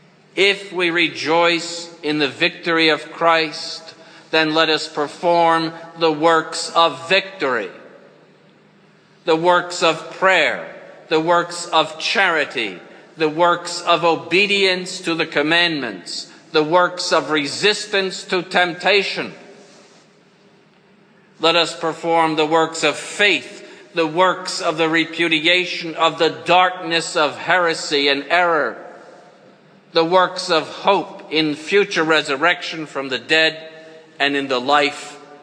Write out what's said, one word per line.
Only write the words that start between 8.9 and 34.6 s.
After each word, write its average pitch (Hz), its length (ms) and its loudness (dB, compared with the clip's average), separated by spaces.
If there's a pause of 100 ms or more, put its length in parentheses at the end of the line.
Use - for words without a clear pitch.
the 160 100 4
works 175 460 2
of 160 300 0
prayer, 143 600 2 (340)
the 156 120 2
works 170 460 0
of 156 320 0
charity, 135 840 -2 (360)
the 156 120 0
works 170 540 0
of 170 200 2
obedience 185 1000 0
to 165 140 -2
the 160 120 -2
commandments, 151 1000 -2 (240)
the 156 100 4
works 175 500 0
of 151 180 0
resistance 185 920 -2
to 185 180 -4
temptation. 180 960 -2 (2000)
Let 160 160 2
us 165 240 0
perform 165 580 0
the 156 100 2
works 160 360 2
of 147 140 0
faith, - 1000 -4
the 165 120 0
works 180 560 0
of 165 160 -2
the 160 100 2
repudiation 165 1080 0
of 160 220 0
the 160 120 2
darkness 170 840 0
of 143 220 0
heresy 156 720 0
and 139 220 0
error, 165 480 0 (1120)
the 165 120 4
works 180 440 2
of 151 200 0
hope - 600 -2
in 151 260 0
future 190 480 0
resurrection 156 840 0
from 135 240 -6
the 127 80 -2
dead 160 520 0 (480)
and 143 160 0
in 139 140 -2
the 127 120 0